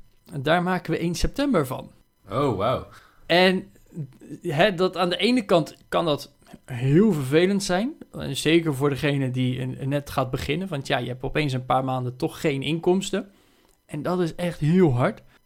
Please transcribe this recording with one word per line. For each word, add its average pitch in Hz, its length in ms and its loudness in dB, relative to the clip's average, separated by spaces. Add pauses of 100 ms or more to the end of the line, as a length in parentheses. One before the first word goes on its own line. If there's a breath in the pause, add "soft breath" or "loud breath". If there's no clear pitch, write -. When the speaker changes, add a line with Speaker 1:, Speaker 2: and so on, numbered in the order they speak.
(400)
Speaker 1:
Daar 160 220 2
maken 180 300 -2
we 160 60 -2
één 175 160 -2
september 202 520 0
van." 127 240 -10 (400)
Speaker 2:
Oh, 123 260 0
wauw. 107 300 -2 (400 soft breath)
Speaker 1:
En, 185 440 4 (720)
hè, 175 320 2
dat 180 220 -2
aan 180 120 0
de 175 80 -2
ene 233 280 2
kant 165 320 2 (120)
kan 170 160 0
dat 147 280 -2 (320)
heel 139 480 4
vervelend 165 500 2
zijn. 202 300 -2 (200)
En 143 240 -8
zeker 160 380 2
voor 139 140 0
degene 139 420 -2
die 127 300 -2
een, 131 280 -6
net 143 220 -4
gaat 127 200 -2
beginnen. 156 380 -4
Want 143 180 -6
ja, 135 120 0
je 123 100 -4
hebt 123 140 -10
opeens 139 300 -2
een 127 140 -4
paar 131 180 2
maanden 127 320 -4
toch - 240 -4
geen 139 220 0
inkomsten. 180 680 0 (560 soft breath)
En 147 160 -10
dat 180 180 0
is 165 140 0
echt 175 240 -6
heel 160 360 6
hard. 143 280 0 (240 soft breath)